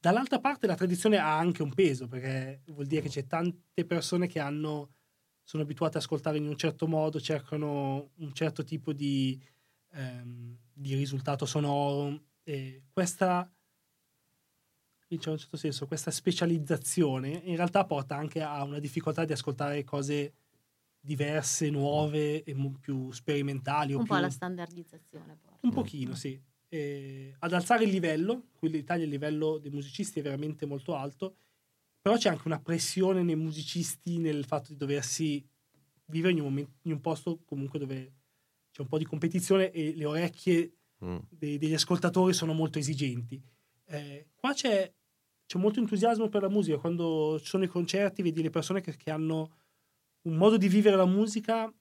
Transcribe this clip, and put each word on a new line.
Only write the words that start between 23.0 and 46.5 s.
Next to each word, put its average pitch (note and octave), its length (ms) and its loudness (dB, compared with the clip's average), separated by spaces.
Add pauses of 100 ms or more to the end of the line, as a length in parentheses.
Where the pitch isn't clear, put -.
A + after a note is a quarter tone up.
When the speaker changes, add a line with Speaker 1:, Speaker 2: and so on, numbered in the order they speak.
Speaker 1:
sperimentali C#3 800 -2
o C#3 60 0
Speaker 2:
Un - 60 2
po' G#3+ 100 0
Speaker 1:
più - 20 4
Speaker 2:
alla F3 140 2
standardizzazione, E3 1080 -10
poi. - 100 -20 (120)
Speaker 1:
Un B3 80 4
Speaker 3:
Mm. - 20 -2
Speaker 1:
pochino, C#3+ 420 -4
sì. C3+ 260 -8 (280)
Eh, C#3 680 -8
ad E3+ 140 -2
alzare A3 320 4
il G3+ 60 4
livello, F3+ 580 0 (100)
quindi D#3+ 200 -2
l'Italia, E3+ 260 -2
il D3+ 60 -4
livello D3+ 480 -2
dei C#3+ 120 -12
musicisti C#3+ 500 -6
è - 20 -6
veramente D3 440 -4
molto C#3+ 300 -6
alto, C#3+ 400 -8 (640)
però G#3+ 160 6
c'è A3+ 140 4
anche D#3+ 160 -2
una D#3+ 140 0
pressione F#3 600 2
nei E3+ 140 4
musicisti D#3+ 840 -4
nel D3+ 260 0
fatto - 280 -4
di D3 40 -16
doversi C#3+ 720 -2 (600)
vivere E3 260 2
in E3 80 2
un C#3+ 60 -2
momen-, C#3 260 -4 (100)
in E3 100 -2
un D3 80 -2
posto E3 440 -4
comunque C#3 340 -6
dove C3 340 -8 (600)
c'è - 80 -16
un C3+ 80 -6
po' D#3 100 0
di D#3 60 0
competizione F3+ 680 2
e D#3+ 240 -2
le D#3 100 -4
orecchie E3 680 2 (320)
Speaker 3:
Mm. F2+ 120 -4 (120)
Speaker 1:
dei, D3 300 -6
degli D#3 160 0
ascoltatori F3 580 2
sono E3 200 0
molto D#3+ 260 0
esigenti. C3+ 600 -4 (460)
Eh, D3 480 -12
qua C4+ 200 -2
c'è, G3+ 360 2 (560)
c'è - 120 -4
molto G#3 220 4
entusiasmo A3 480 2
per G#3 140 0
la G3 60 0
musica. F3 300 2